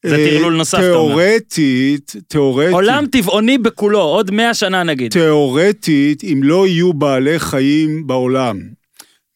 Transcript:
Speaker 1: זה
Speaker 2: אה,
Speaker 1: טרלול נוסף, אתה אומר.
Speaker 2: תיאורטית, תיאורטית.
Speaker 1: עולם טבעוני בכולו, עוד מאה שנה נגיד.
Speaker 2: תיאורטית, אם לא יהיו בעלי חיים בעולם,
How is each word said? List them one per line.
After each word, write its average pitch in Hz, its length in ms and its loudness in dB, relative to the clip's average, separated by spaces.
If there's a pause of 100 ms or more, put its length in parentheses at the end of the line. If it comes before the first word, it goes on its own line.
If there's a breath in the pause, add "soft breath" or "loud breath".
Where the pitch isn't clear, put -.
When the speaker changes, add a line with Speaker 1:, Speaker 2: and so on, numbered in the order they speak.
Speaker 1:
זה 156 100 2
Speaker 2:
אה, 151 140 4
Speaker 1:
טרלול 160 260 2
נוסף, 160 220 -2
אתה 185 120 2
אומר. 160 240 2
Speaker 2:
תיאורטית, 147 960 0 (160)
תיאורטית. 143 460 0
Speaker 1:
עולם 233 380 2
טבעוני 214 460 0
בכולו, 208 420 0
עוד 185 300 0
מאה 226 240 0
שנה 185 280 -2
נגיד. 131 300 -4
Speaker 2:
תיאורטית, 151 1120 0
אם 151 180 -2
לא 175 240 2
יהיו 180 260 0
בעלי 143 460 0
חיים 151 680 -2
בעולם, 127 540 -2 (760 loud breath)